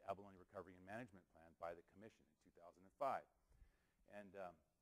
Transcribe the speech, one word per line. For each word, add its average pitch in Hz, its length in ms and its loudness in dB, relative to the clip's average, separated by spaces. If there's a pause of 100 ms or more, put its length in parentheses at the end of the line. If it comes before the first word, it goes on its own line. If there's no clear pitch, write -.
Abalone 98 320 0
Recovery 90 400 -4
and 92 80 -12
Management 101 480 -4
Plan 82 240 -14
by 85 160 2
the 82 160 -6
Commission 101 320 -12
in - 120 -20 (120)
two 87 80 -20
thousand 87 320 -14
and 98 160 -16
five. 110 240 8 (880)
And, 101 240 -4
um, 87 160 0 (280)